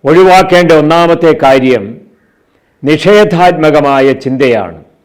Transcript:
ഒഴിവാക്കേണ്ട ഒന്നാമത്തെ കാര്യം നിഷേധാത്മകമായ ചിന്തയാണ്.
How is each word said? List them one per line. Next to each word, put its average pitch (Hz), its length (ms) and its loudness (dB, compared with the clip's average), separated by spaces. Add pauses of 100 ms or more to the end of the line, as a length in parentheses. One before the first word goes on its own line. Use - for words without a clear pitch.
ഒഴിവാക്കേണ്ട 180 600 2 (100)
ഒന്നാമത്തെ 165 500 0 (120)
കാര്യം 127 400 0 (1000)
നിഷേധാത്മകമായ 156 1200 0 (180)
ചിന്തയാണ്. 117 560 -4 (260)